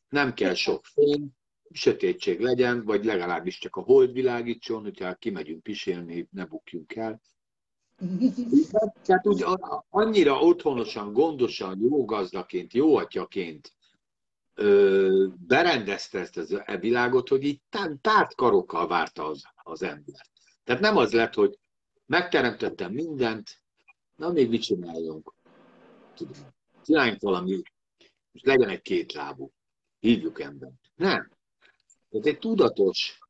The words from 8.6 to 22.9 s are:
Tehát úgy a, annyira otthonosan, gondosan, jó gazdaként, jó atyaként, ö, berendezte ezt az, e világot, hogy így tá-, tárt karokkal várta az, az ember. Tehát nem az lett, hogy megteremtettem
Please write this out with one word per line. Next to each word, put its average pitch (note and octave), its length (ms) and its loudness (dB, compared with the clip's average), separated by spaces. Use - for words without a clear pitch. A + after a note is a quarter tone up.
Tehát F#4 240 2
úgy F#3+ 160 2
a, F#3 480 -4
annyira F#3+ 500 4
otthonosan, B2 720 0
gondosan, A2+ 680 0
jó C3 240 2
gazdaként, F#2+ 680 -6
jó C#3+ 240 4
atyaként, E2+ 760 -8
ö, G2 760 6
berendezte A#2+ 720 0
ezt F2+ 180 -10
az, F2 280 -6
e G2+ 140 -6
világot, A#2+ 500 0
hogy C3+ 160 2
így C#3+ 240 -4
tá-, E3+ 320 -6
tárt - 340 2
karokkal F2+ 520 2
várta D#2+ 400 -4
az, D2 160 -8
az D#2+ 200 -12
ember. D2 440 -10
Tehát B2 160 -2
nem G#3+ 160 2
az A2+ 160 4
lett, A2+ 220 2
hogy G2+ 240 2
megteremtettem B2 840 -2